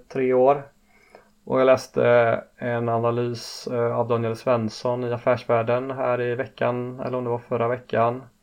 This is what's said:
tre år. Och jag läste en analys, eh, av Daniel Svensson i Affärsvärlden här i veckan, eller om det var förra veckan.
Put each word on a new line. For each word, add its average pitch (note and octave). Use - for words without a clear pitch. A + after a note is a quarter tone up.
tre C3
år. C3
Och C3
jag C3
läste B2+
en A#2+
analys, A#2
eh, A#2+
av A#2+
Daniel A2+
Svensson B2
i A#2+
Affärsvärlden A#2+
här B2+
i A#2+
veckan, B2
eller B2+
om B2
det B2
var A#2
förra A#2
veckan. A#2+